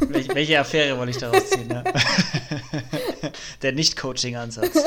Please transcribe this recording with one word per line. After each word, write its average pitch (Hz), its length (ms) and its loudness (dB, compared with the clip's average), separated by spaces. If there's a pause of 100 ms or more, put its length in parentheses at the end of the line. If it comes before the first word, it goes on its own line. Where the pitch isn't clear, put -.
welch-, 135 260 -2
welche 151 240 4
Affäre 139 400 2
wollte 123 140 -2
ich 123 60 -4
daraus 381 280 2
ziehen, 117 220 -2
ne? - 160 -4
<laughs> - 1800 -2
Der 135 100 2
Nicht-Coaching-Ansatz. 131 1160 0